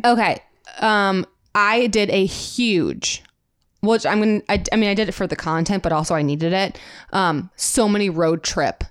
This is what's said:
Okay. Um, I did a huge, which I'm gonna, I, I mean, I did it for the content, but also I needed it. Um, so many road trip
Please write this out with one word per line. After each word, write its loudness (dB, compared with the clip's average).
Okay. 2
Um, 2
I 2
did 2
a 2
huge, -2
which 0
I'm 2
gonna, 2
I, 0
I -2
mean, 2
I 0
did -2
it -6
for -4
the -4
content, -2
but 0
also 0
I 0
needed 0
it. -2
Um, 0
so 0
many 0
road 0
trip -2